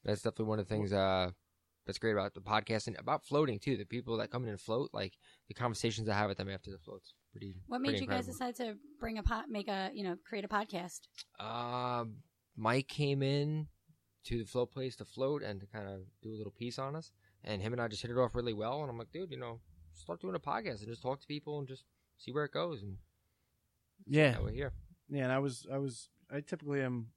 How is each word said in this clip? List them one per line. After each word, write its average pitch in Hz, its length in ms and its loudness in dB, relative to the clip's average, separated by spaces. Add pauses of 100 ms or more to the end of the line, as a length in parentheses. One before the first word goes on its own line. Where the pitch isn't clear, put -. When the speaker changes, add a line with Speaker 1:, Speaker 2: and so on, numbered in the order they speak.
Speaker 1:
That's 104 180 0
definitely 110 240 0
one 107 120 2
of 98 100 0
the 110 60 2
things, 104 180 2
uh, 95 380 6 (560)
that's 98 120 -4
great 113 160 4
about 101 200 2
the 98 60 -12
podcast 107 480 2
and 107 100 -6
about - 260 0
floating, 139 360 2
too. 135 160 2
The 101 80 -4
people 113 320 -2
that 107 160 -2
come 127 100 -2
in 120 60 -2
and 101 120 -4
float, 120 320 0
like, 101 200 -2 (340)
the - 80 -12
conversations 113 540 0
I 107 60 4
have 104 140 4
with 98 100 -2
them 95 120 -4
after 98 220 -8
the 95 60 -12
float's - 360 -16 (160)
pretty, - 240 -10 (140)
Speaker 2:
What 240 100 -2
Speaker 1:
pretty 269 140 2
Speaker 2:
made - 80 2
you 262 80 -4
guys - 200 2
Speaker 1:
incredible. 247 240 -4
Speaker 2:
decide - 40 -8 (160)
to 208 60 -10 (200)
bring 226 200 -2
a 208 40 -4
po-, 226 260 2
make 214 200 -2
a, 196 260 0
you 208 80 -4
know, 180 140 0 (120)
create 202 160 -4
a 202 40 -6
podcast? 202 540 -2 (360)
Speaker 1:
Uh, 120 680 0 (520)
Mike 120 320 4
came 139 340 2
in 147 460 2 (560)
to 117 140 0
the 113 60 0
float 123 280 2
place 131 240 -4
to 107 80 -8
float 135 400 0
and 101 160 -4
to 101 80 -14
kinda 98 320 -6 (200)
do 110 140 -8
a - 20 -6
little 104 160 -6
piece 120 280 -6
on 135 160 -4
us. 160 160 -10 (320)
And 101 180 -2
him 113 100 0
and 123 80 0
I 117 60 4
just 107 160 -2
hit 117 80 -4
it 120 80 2
off 120 160 4
really 120 200 0
well. 117 260 0
And 139 100 -4
I'm 117 80 -6
like, 113 140 -10
"Dude, 175 180 -6
you 131 80 -8
know, 117 220 -8 (320)
start - 280 -8
doing 185 140 -4
a 160 60 0
podcast 147 400 0
and 104 80 -10
just 117 140 -8
talk 131 180 -2
to - 80 -20
people 147 320 -4
and 135 80 -6
just 131 160 -14 (340)
see - 140 -10
where 147 120 2
it 139 60 -4
goes." 151 320 -2
And 98 140 -8 (1120)
Speaker 3:
Yeah. 143 260 8
Speaker 1:
now 107 100 2
we're 113 80 0
here. 127 220 -2 (360)
Speaker 3:
Yeah, 139 160 0
and 127 80 2
I 131 60 4
was, 139 340 -2
I 139 60 0
was, 135 300 -4 (200)
I 143 120 -4
typically 143 420 -2
am 123 340 -2